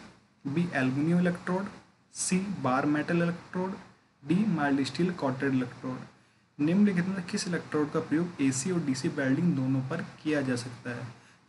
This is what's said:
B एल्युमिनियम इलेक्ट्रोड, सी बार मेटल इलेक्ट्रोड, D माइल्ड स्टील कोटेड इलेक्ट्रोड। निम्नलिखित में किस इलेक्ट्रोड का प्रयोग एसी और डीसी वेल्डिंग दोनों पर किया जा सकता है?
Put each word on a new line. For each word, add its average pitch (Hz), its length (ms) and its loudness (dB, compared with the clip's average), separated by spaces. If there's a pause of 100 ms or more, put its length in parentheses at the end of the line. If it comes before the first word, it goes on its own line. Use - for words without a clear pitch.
(480)
B 170 260 0
एल्युमिनियम 143 460 2
इलेक्ट्रोड, 180 480 0 (460)
सी - 260 0
बार 139 460 0
मेटल 151 360 2
इलेक्ट्रोड, 180 540 -2 (480)
D 175 220 2
माइल्ड 143 380 2
स्टील 175 280 0
कोटेड 135 420 -2
इलेक्ट्रोड। 127 460 -4 (600)
निम्नलिखित 175 460 4
में 190 200 -4
किस - 220 -4
इलेक्ट्रोड 151 440 -2
का 160 80 0
प्रयोग 156 420 0
एसी 135 300 0
और 175 80 2
डीसी 143 280 -2
वेल्डिंग 147 480 2
दोनों 131 260 2
पर 170 200 -4 (220)
किया 151 180 2
जा 131 140 0
सकता 120 340 -8
है? 123 340 -10 (260)